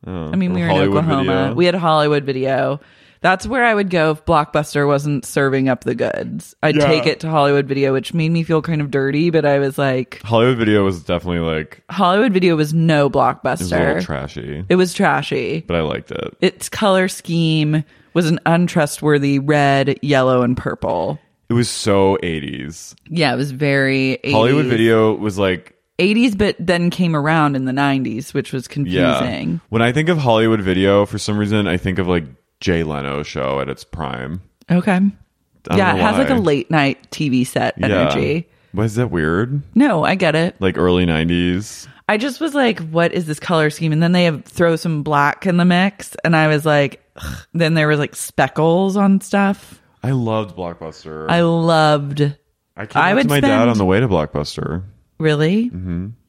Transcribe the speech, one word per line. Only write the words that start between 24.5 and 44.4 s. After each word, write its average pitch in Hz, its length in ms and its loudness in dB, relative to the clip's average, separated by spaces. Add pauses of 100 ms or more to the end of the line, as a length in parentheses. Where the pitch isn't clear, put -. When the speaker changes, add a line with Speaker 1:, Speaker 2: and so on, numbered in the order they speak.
Speaker 1:
Video 113 480 4
was, 101 220 -4
like, 92 380 -2 (260)
Speaker 2:
Eighties, 214 360 2
but 202 200 0
then 175 320 0
came 170 280 0
around 147 400 0
in 131 80 -2
the 127 80 -4
nineties, 135 600 -2
which - 200 -4
was 131 180 -6
Speaker 1:
Yeah. - 20 -16 (460)
Speaker 2:
confusing. 82 480 -4
Speaker 1:
When 113 140 0
I 120 100 2
think 151 160 0
of 170 120 2
Hollywood 113 420 2
Video, 95 440 4
for 104 120 -8
some 104 200 -4
reason, 104 300 0
I 85 80 0
think 90 240 -2
of, 90 80 0
like, 87 160 2 (380)
Jay 82 220 0
Leno 71 400 -6
show 69 380 -4
at 67 80 -6
its 65 160 -10
prime. 69 560 -10 (280)
Speaker 2:
Okay. 180 220 2
Speaker 1:
I 180 80 2
don't - 800 -4
Speaker 2:
Yeah, 185 160 2
Speaker 1:
know - 40 -2
Speaker 2:
it 185 40 0
has, - 160 2
like, 269 120 2
Speaker 1:
why. 269 60 2
Speaker 2:
a 233 40 0
late 151 300 0
night 139 280 0 (120)
T 151 200 -4
V 123 160 2
set - 320 -2
Speaker 1:
Yeah. - 80 -2
Speaker 2:
energy. 95 640 0 (240)
Speaker 1:
Was 107 220 -2
that 120 160 0
weird? 92 500 0 (140)
Speaker 2:
No, 220 280 4
I 180 120 2
get 170 200 0
it. 170 240 0
Speaker 1:
Like, 95 180 0
early 90 280 4
nineties. 87 840 0 (220)
Speaker 2:
I 214 80 2
just 254 240 -4
was 311 120 -4
like, 240 280 0
"What 165 320 0
is 175 140 -4
this 151 120 -6
color 156 300 0
scheme?" 156 240 -4
And 156 100 2
then 170 80 2
they 180 140 4
have, 156 180 -2